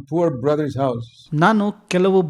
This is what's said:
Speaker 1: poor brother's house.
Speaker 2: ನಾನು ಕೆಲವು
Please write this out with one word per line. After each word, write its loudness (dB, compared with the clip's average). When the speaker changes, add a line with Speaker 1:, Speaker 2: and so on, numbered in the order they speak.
Speaker 1:
poor 0
brother's -2
house. -4
Speaker 2:
ನಾನು 4
ಕೆಲವು 2